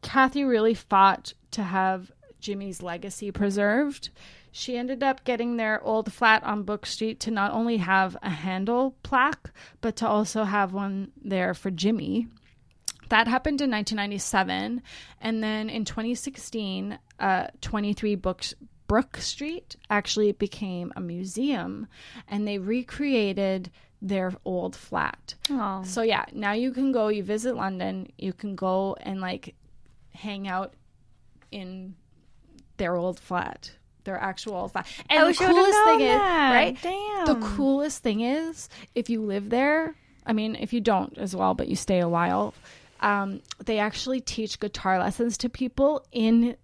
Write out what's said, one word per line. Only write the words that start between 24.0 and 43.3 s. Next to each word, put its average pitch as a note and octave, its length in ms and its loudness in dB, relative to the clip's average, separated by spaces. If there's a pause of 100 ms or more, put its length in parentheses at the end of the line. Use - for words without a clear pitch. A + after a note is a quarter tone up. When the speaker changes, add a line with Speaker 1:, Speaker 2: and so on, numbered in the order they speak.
Speaker 1:
their F#3 320 -2 (100)
old F#3 320 -4
flat. - 600 -6 (160)
Speaker 2:
Aw. G3 320 -2
Speaker 1:
So F#3 180 -4
yeah, A3+ 320 2
now G#3 200 -2
you B3 180 0
can C4 200 0
go, A3 180 2
you G#3+ 140 0
visit A3 320 -2
London, F#3+ 640 -6
you F#3+ 160 -6
can G3 220 -8
go F#3+ 460 0
and, F#3+ 200 -8
like, - 340 -8 (580)
hang G3+ 340 -10
out F#3 260 -4 (800)
in F#3 440 -12 (840)
their F3+ 180 0
old F3+ 240 -2
flat, - 520 -6 (320)
their F#3+ 160 -8
actual G3 360 -6
old F#3 160 -6
flat. F3+ 140 -6 (240)
And D4+ 80 6
Speaker 2:
I D#4+ 60 8
Speaker 1:
the D#4 60 8
Speaker 2:
wish E4+ 120 2
I F#4 60 6
would've F4 100 8
Speaker 1:
coolest G4 220 8
Speaker 2:
known A4 180 8
Speaker 1:
thing A4 100 6
is, A4 120 6
Speaker 2:
that. E4 340 4
Speaker 1:
right? B3+ 300 4
Speaker 2:
Damn. G4 420 -2
Speaker 1:
The A#3 300 2
coolest C#4 480 0
thing A3 180 0
is, D#4 480 -4 (240)
if A#3 160 -4
you A3+ 140 -2
live G3+ 260 -4
there, D4+ 460 0 (320)
I A3+ 60 0
mean, A3 240 -2
if - 160 -6
you A#3+ 80 0
don't G3 360 0
as F#3 180 -6
well, F#3 200 2
but - 120 -4
you - 80 -2
stay F#3 240 2
a F3 80 2
while, F3+ 460 0 (480)
um, G3 400 0 (240)